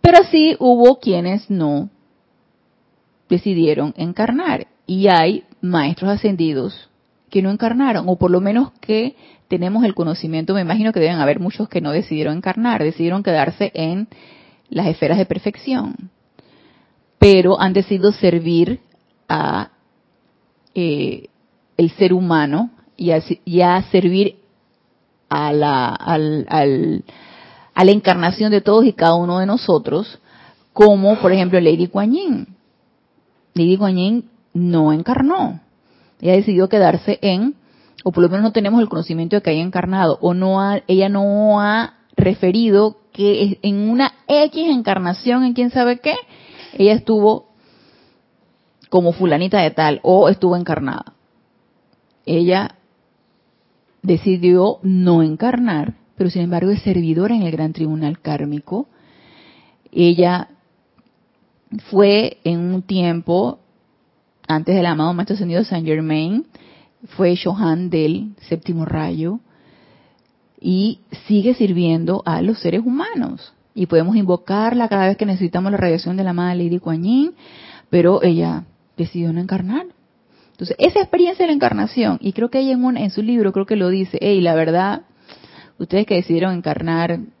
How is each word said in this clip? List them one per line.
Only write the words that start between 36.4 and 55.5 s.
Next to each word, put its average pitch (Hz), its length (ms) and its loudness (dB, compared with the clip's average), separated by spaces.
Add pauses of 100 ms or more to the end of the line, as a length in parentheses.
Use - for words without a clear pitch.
quedarse 190 540 2
en, 202 320 0 (500)
o 185 80 -2
por 175 100 2
lo 170 60 4
menos 190 160 0
no 220 80 0
tenemos 220 280 2
el 214 80 2
conocimiento 170 480 -4
de 202 60 0
que 170 80 0
haya 156 120 0
encarnado, 185 580 0
o 175 140 0
no 190 260 0
ha, 196 260 -2
ella 190 220 2
no 202 520 2
ha 214 340 -2 (220)
referido 208 840 0 (140)
que 202 300 0
es-, 202 200 -2
en 202 280 -2
una 254 240 -2 (140)
X 302 400 0
encarnación, 226 760 -2
en 247 100 0
quién 240 160 -2
sabe 247 280 0
qué, 302 160 -4 (600)
ella 208 180 4
estuvo 214 540 0 (1400)
como 175 220 2
fulanita 185 480 0
de 156 100 2
tal, 151 320 -2
o 180 260 6
estuvo 185 280 2
encarnada. 165 560 -6 (1120)
Ella 180 500 0 (1300)
decidió 180 800 2
no 180 400 4
encarnar, 202 720 -2 (220)